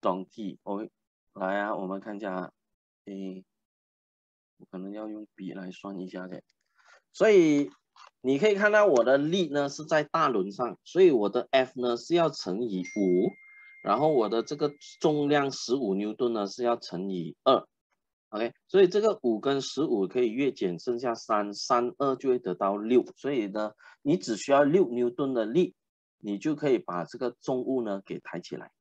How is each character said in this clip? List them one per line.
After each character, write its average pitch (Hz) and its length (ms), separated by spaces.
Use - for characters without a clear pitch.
donkey，OK， 101 880
来 98 300
啊， 104 160
我 95 100
们 98 140
看 104 160
一 - 20
下 101 140
啊， 92 180
诶， 95 400
我 101 120
可 92 80
能 95 140
要 107 160
用 107 260
笔 90 200
来 92 180
算 98 260
一 92 120
下 92 180
的。 - 160
所 214 180
以 151 380
你 135 180
可 214 120
以 202 60
看 208 180
到 208 120
我 131 200
的 135 120
力 160 300
呢 139 220
是 151 160
在 156 180
大 156 240
轮 180 240
上， 117 320
所 - 180
以 180 100
我 104 180
的 120 220
F 127 280
呢 120 160
是 139 200
要 165 140
乘 107 340
以 95 200
五， 95 340
然 104 160
后 151 120
我 120 180
的 113 160
这 147 140
个 147 160
重 147 300
量 143 220
十 - 240
五 107 200
牛 104 180
顿 120 200
呢 104 140
是 120 180
要 120 100
乘 92 340
以 87 360
二。 131 200
OK， 113 240
所 196 160
以 180 60
这 208 100
个 214 220
五 113 180
跟 135 220
十 135 240
五 110 200
可 123 160
以 120 80
约 127 220
减， 90 260
剩 120 220
下 120 160
三， 104 380
三 123 440
二 139 200
就 135 100
会 123 100
得 95 160
到 98 220
六。 113 300
所 139 160
以 117 160
呢， 107 240
你 175 160
只 117 180
需 98 160
要 143 120
六 147 260
牛 120 200
顿 135 240
的 117 120
力， 143 280
你 101 200
就 151 160
可 143 160
以 123 80
把 87 280
这 - 120
个 123 220
重 131 240
物 131 180
呢 101 240
给 85 140
抬 - 220
起 - 160
来。 - 240